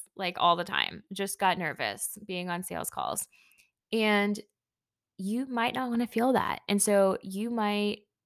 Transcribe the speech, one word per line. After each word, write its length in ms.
like, 240
all 160
the 80
time. 400
Just 240
got 220
nervous 680
being 240
on 140
sales 260
calls. 380
And 460
you 260
might 300
not 140
wanna 180
feel 260
that. 340
And 140
so 400
you 300
might 480